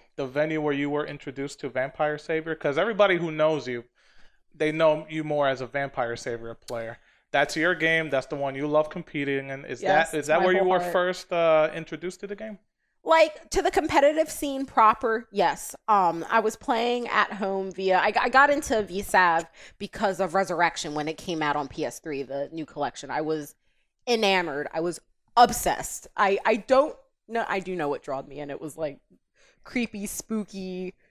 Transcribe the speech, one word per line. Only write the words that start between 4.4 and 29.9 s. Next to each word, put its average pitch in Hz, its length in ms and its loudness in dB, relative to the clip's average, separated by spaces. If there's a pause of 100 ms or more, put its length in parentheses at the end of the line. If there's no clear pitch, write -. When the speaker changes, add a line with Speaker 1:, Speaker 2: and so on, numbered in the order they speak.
Speaker 1:
they 156 160 0
know 156 380 4
you 156 140 -6
more 147 240 0
as 131 140 0
a 127 60 -6
Vampire 135 480 -4
Savior 117 380 -8
player. 117 460 -10 (320)
That's 147 260 0
your 170 180 2
game. 160 340 0
That's 135 180 -2
the 139 100 -6
one 139 180 -6
you 139 120 -4
love 151 220 2
competing 139 600 -6
in. 135 160 -12
Is - 160 -10
Speaker 2:
Yes, 160 300 2
Speaker 1:
that, 156 60 -4
is 135 100 -4
that 156 120 4
Speaker 2:
my 185 60 4
Speaker 1:
where 185 80 4
you 185 60 4
Speaker 2:
whole 185 100 2
Speaker 1:
were 185 100 4
Speaker 2:
heart. 175 140 -4
Speaker 1:
first, 180 400 -2
uh, 160 420 4
introduced 165 460 -10
to 202 60 -12
the 202 100 -10
game? 220 200 -12 (460)
Speaker 2:
Like, 320 460 4
to 370 120 0
the 302 80 2
competitive 311 600 4
scene 277 360 -6
proper, 226 680 2
yes. 175 440 0 (140)
Um, 175 400 4
I - 100 4
was 220 160 0
playing 240 540 -2
at - 240 2
home 190 400 -4
via, 185 260 2
I, 208 200 2
I 247 100 2
got 269 200 8
into 277 320 0
V 190 200 -6
sav 175 440 4 (320)
because 196 440 -4
of 170 120 -2
Resurrection 170 600 0
when 151 160 -4
it 156 80 -8
came 165 260 -6
out 147 140 0
on 143 100 -4
P 151 180 -8
S 123 140 -8
three, 139 240 -8
the 139 300 -6
new 160 120 -8
collection. 139 460 -8
I 143 100 -2
was 156 340 -4 (520)
enamored. 185 680 0
I 160 60 -2
was 170 200 -4 (360)
obsessed. - 800 2
I, 196 300 2
I 220 100 4
don't 262 400 2 (320)
know, 226 200 -4
I 190 120 -2
do 185 160 -6
know 151 140 -2
what 139 140 -4
drawed 143 240 -8
me 143 120 -12
in. 143 100 -10
It 139 120 -10
was, 151 160 -12
like, 151 220 -6 (640)
creepy, 214 420 -6